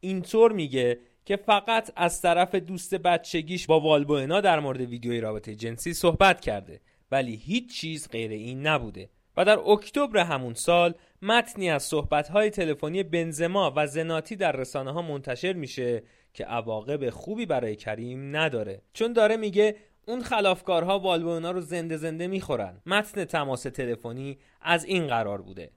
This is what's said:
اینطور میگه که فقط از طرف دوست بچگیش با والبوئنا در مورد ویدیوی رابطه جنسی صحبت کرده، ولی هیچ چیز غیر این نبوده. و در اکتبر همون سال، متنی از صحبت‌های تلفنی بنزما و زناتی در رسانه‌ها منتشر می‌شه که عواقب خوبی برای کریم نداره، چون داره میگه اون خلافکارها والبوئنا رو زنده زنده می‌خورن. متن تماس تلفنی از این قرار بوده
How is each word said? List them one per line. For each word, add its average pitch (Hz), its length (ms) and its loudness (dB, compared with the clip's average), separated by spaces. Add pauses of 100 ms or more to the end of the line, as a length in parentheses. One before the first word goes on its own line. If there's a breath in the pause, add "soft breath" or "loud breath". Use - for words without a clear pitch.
اینطور 190 520 4
میگه 127 480 0 (240 soft breath)
که 202 120 0
فقط 214 600 0
از 170 240 0
طرف 175 340 4
دوست 180 400 -4
بچگیش 170 720 -2
با 160 140 6
والبوئنا 147 600 4
در 175 200 4
مورد 131 200 -4
ویدیوی 120 400 -4
رابطه 107 340 -6
جنسی 117 400 -8
صحبت 185 460 6
کرده، 95 400 -6 (300)
ولی 127 260 0
هیچ 196 440 -6
چیز 160 280 -8
غیر 113 220 -6
این 123 360 -6
نبوده. 110 440 -2 (260)
و 180 80 4
در 208 140 6
اکتبر 214 600 2
همون 135 360 0
سال، 175 400 4 (280 soft breath)
متنی 202 480 0
از 147 120 0
صحبت‌های 160 680 0
تلفنی 165 520 -2
بنزما 170 760 0
و 151 100 2
زناتی 160 500 -4
در 180 160 0
رسانه‌ها 135 500 -6
منتشر 147 500 -4
می‌شه 123 500 -4 (300 soft breath)
که - 120 -10
عواقب 117 680 -4
خوبی 214 360 -8
برای 120 300 0
کریم 127 600 -8
نداره، 113 460 -2 (100)
چون 233 200 -2
داره 220 240 6
میگه 208 400 2 (300 loud breath)
اون 240 160 -6
خلافکارها 190 760 2
والبوئنا 170 520 0
رو 180 100 -4
زنده 165 360 -6
زنده 160 300 -6
می‌خورن. 120 600 -4
متن 202 380 -2
تماس 139 380 -2
تلفنی 127 760 -6 (220 soft breath)
از 165 240 0
این 175 220 0
قرار 104 360 0
بوده 92 340 -16